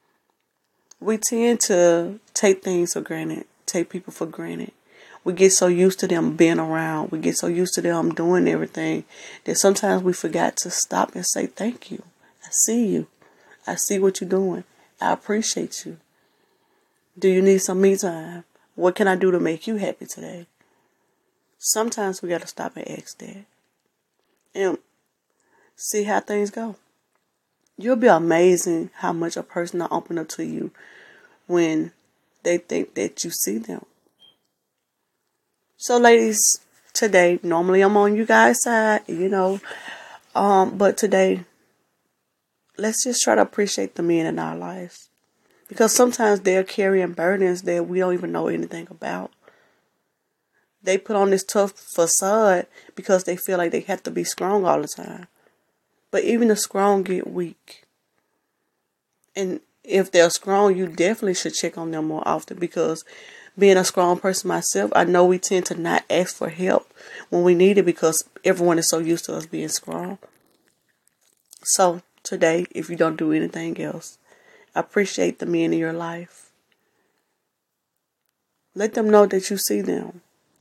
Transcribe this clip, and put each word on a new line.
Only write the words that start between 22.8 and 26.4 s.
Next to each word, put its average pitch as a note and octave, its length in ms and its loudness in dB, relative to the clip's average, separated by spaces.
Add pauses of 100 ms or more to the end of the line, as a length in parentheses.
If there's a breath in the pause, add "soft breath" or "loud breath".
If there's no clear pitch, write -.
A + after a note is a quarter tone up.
ask - 280 -16
that G3 260 -18 (1080)
and F#3 240 -2 (1000)
see - 280 -4
how G#3 160 -2
things G#3 300 -4